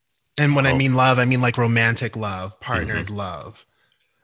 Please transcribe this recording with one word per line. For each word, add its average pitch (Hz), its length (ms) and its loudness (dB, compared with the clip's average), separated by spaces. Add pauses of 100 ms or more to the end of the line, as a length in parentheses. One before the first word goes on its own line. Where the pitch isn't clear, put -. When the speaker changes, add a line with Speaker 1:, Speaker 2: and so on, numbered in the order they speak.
(380)
Speaker 1:
And 147 180 2
when 135 100 2
I 135 60 4
Speaker 2:
Oh. 131 40 2
Speaker 1:
mean 135 180 2
love, 127 240 4
I 123 60 2
mean, 127 160 2
like, 127 180 0
romantic 117 580 0
love, 98 440 -8
partnered 107 480 -4
Speaker 2:
Mm-hmm. 101 80 -10
Speaker 1:
love. 92 480 -12 (600)